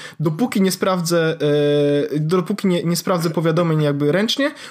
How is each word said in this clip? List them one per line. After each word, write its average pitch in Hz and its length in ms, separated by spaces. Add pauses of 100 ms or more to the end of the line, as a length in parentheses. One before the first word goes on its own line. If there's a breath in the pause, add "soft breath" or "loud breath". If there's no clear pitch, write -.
(200 loud breath)
dopóki 170 420
nie 185 100
sprawdzę, 170 640 (800)
e, 151 60
dopóki 185 480
nie, 175 160
nie 170 120
sprawdzę 175 340
powiadomień 160 520
jakby 147 300
ręcznie, 226 380 (200 loud breath)